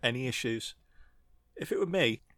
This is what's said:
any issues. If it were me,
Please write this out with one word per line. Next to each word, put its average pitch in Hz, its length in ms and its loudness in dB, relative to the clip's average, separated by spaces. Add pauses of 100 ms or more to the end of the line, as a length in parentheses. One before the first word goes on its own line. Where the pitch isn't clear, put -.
any 123 240 2
issues. 113 480 -4 (800)
If - 160 -6
it 392 80 0
were 202 60 2
me, 165 360 2 (160)